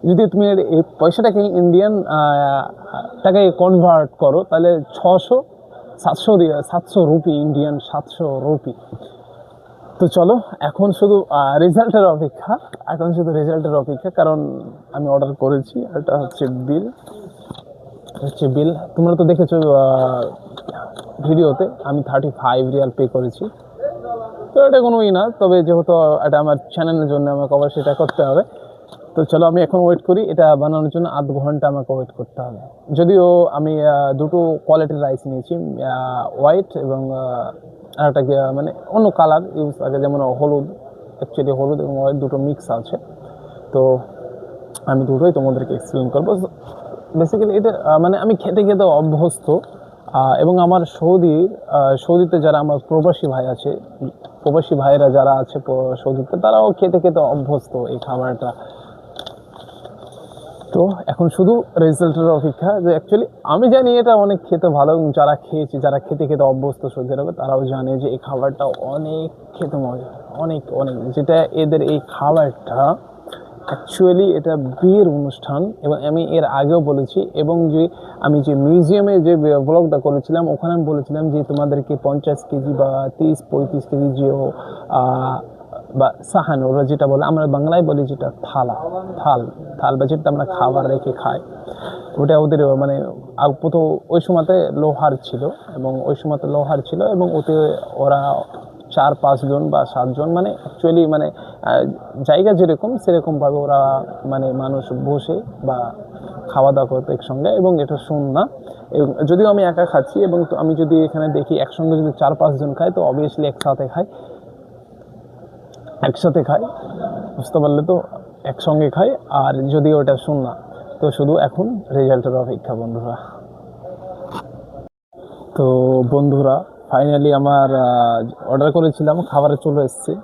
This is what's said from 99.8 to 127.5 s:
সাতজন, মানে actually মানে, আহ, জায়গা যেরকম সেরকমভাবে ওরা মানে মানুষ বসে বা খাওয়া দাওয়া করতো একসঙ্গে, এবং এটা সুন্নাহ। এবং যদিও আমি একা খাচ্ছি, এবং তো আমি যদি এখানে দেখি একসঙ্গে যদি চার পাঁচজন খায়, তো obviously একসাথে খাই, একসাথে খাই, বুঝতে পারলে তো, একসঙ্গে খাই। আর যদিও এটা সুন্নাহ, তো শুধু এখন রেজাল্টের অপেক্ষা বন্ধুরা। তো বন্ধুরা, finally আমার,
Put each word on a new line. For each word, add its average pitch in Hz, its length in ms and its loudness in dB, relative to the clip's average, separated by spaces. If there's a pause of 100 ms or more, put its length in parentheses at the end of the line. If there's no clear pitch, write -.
সাতজন, 135 480 -4
মানে 190 320 -2
actually 165 440 0
মানে, 151 220 0 (320)
আহ, - 220 2 (380)
জায়গা 180 300 4
যেরকম 180 440 0
সেরকমভাবে 151 600 0
ওরা 139 480 0 (200)
মানে 135 280 -4
মানুষ 135 400 -6 (120)
বসে 147 380 -4 (220)
বা 123 280 -4 (560)
খাওয়া 139 240 4
দাওয়া 135 160 0
করতো 135 240 -4
একসঙ্গে, 139 380 -4
এবং 180 320 2
এটা 147 140 -4
সুন্নাহ। 147 500 -2 (440)
এবং 143 240 0 (100)
যদিও 180 240 4
আমি 202 140 2
একা 175 220 2
খাচ্ছি, 170 360 0
এবং 175 300 2
তো - 60 -4
আমি 160 180 0
যদি 160 300 2
এখানে 156 240 -4
দেখি 147 260 -2
একসঙ্গে 160 420 -2
যদি 156 220 0
চার 143 160 2
পাঁচজন 143 400 0
খায়, 170 160 0
তো 170 200 0
obviously 147 360 -2
একসাথে 135 420 -4
খাই, 170 160 -4 (2000)
একসাথে 151 400 0
খাই, 147 180 0 (760)
বুঝতে 139 220 -4
পারলে 147 240 2
তো, 175 180 0 (440)
একসঙ্গে 151 460 0
খাই। 226 260 0 (140)
আর 135 380 -2
যদিও 151 320 2
এটা 135 160 2
সুন্নাহ, 131 380 -4 (460)
তো 151 100 0
শুধু 147 280 0
এখন 185 420 -2 (100)
রেজাল্টের 131 460 0
অপেক্ষা 123 380 -6
বন্ধুরা। 117 420 -8 (2500)
তো 127 540 2
বন্ধুরা, 143 540 2 (260)
finally 143 460 2
আমার, 139 380 2